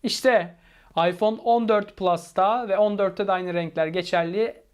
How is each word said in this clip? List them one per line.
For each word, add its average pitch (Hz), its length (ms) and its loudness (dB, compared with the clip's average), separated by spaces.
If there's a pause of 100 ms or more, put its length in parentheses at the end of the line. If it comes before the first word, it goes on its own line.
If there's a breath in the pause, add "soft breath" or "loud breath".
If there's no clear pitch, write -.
İşte 214 500 0 (540 soft breath)
iPhone 214 320 -2
on 233 280 2
dört 208 280 0
Plus'ta 190 720 0
ve 196 100 0
on 208 200 2
dörtte 196 280 0
de 196 60 0
aynı 180 220 -4
renkler 165 320 -2
geçerli. 175 760 -2 (120)